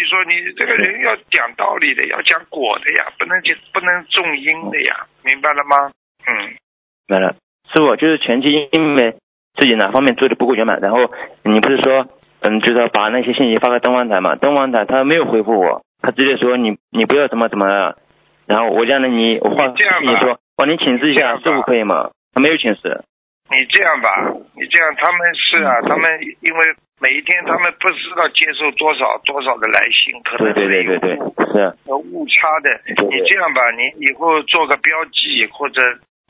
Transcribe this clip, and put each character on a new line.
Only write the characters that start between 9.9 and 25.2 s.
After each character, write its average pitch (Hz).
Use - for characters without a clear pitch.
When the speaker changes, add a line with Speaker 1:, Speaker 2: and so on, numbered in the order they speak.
Speaker 2:
方 131
面 127
做 131
的 117
不 123
够 127
圆 110
满， 107
然 98
后 120
你 107
不 120
是 135
说， 131
嗯， 107
就 117
是 120
要 117
把 107
那 123
些 123
信 123
息 113
发 123
给 123
东 123
方 123
台 98
嘛， 85
东 143
方 135
台 110
他 131
没 147
有 160
回 110
复 107
我， 85
他 127
直 135
接 135
说 123
：“你， 110
你 113
不 131
要 143
怎 117
么 117
怎 101
么 98
了。” 98
然 107
后 117
我 113
这 120
样 135
的， 131
你， 113
我 -
话 131
Speaker 1:
这 120
样 180
吧。 131
Speaker 2:
你 110
说， 120
帮 139
你 165
请 131
示 143
一 139
下， -
Speaker 1:
这 143
样 117
吧。 131
Speaker 2:
师 160
父 127
可 123
以 110
吗？ 92
他 127
没 147
有 160
请 117
示。 -
Speaker 1:
你 131
这 190
样 151
吧， 110
你 131
这 170
样， 156
他 160
们 175